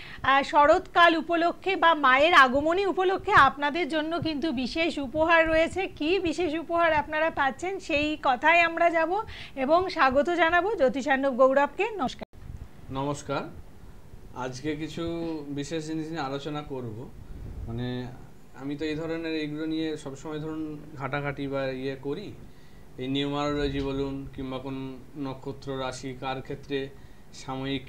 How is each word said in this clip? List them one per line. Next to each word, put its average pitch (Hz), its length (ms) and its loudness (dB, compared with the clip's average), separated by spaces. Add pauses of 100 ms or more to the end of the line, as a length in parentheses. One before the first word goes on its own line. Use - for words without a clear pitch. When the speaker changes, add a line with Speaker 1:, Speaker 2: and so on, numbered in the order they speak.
(220)
Speaker 1:
আহ, 269 200 6
শরৎকাল 330 720 6
উপলক্ষে 339 600 0
বা 330 180 6
মায়ের 285 400 6
আগমনী 302 520 6
উপলক্ষে 370 460 0
আপনাদের 285 560 4
জন্য 320 320 -2
কিন্তু 320 320 -2
বিশেষ 277 460 -2
উপহার 320 500 4
রয়েছে। 330 380 2
কি 359 320 0
বিশেষ 330 360 0
উপহার 339 380 2
আপনারা 311 380 0
পাচ্ছেন 320 500 -2
সেই 302 420 -2
কথায় 302 380 4
আমরা 339 300 4
যাব 330 320 2 (340)
এবং 311 320 2
স্বাগত 285 420 4
জানাবো 349 440 4
জ্যোতিষার্ণব 269 600 2
গৌরবকে। 277 600 4
নমস্কার। - 420 -6 (520)
Speaker 2:
নমস্কার। 139 520 -2 (920)
আজকে 131 400 -6
কিছু 156 260 -8 (460)
বিশেষ 143 380 -6
জিনিস 160 220 -6
নিয়ে 165 120 -6
আলোচনা 147 420 -6
করব। 127 480 -10 (580)
মানে 123 380 -6 (480)
আমি 139 220 -8
তো 151 80 -6
এই 156 100 -4
ধরনের 165 400 -4
এইগুলো 151 320 -4
নিয়ে 160 300 -2
সবসময় 151 420 -10
ধরুন 156 420 -8 (160)
ঘাটাঘাটি 139 520 -4
বা 135 180 -2
ইয়ে 131 300 -4
করি, 139 360 -8 (680)
এই 131 100 -6
নিউমারোলজি 143 720 0
বলুন 139 540 -4
কিংবা 131 240 -6
কোন 135 400 -8 (180)
নক্ষত্র 135 640 -8
রাশি 127 400 -6
কার 135 220 -4
ক্ষেত্রে 139 460 -6 (440)
সাময়িক 135 560 -6